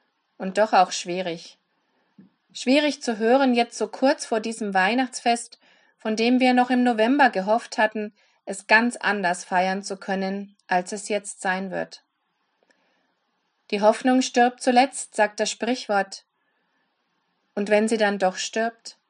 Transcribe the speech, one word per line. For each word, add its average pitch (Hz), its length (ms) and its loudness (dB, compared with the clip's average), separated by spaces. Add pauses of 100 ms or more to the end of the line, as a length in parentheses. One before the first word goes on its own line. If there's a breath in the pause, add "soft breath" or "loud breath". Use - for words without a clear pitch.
(380)
und 190 180 -6
doch 214 160 2
auch 185 200 4
schwierig. 175 680 -8 (920)
Schwierig 285 500 0
zu 226 160 -4
hören 247 360 2
jetzt 233 220 -2
so 214 120 -4
kurz 285 360 0
vor 226 140 -2
diesem 220 340 -6
Weihnachtsfest, 233 880 -2 (400 soft breath)
von 220 160 -6
dem 233 240 2
wir 254 160 4
noch 254 160 2
im 247 140 2
November 247 460 4
gehofft 202 460 -2
hatten, 214 380 -2 (320)
es - 200 -10
ganz 233 300 4
anders 190 480 -2
feiern 190 380 0
zu 196 140 -8
können, 196 580 -6 (120)
als 180 260 -2
es 208 160 -12
jetzt 202 320 -6
sein 190 300 -4
wird. 165 340 -8 (1700)
"Die 208 100 -2
Hoffnung 254 400 4
stirbt 247 400 0
zuletzt", 262 540 0
sagt 208 260 0
das 208 100 -2
Sprichwort. 208 760 -6 (1300)
Und 202 160 -4
wenn 214 180 2
sie 226 80 0
dann 202 220 0
doch 185 180 0
stirbt? - 600 -8 (120)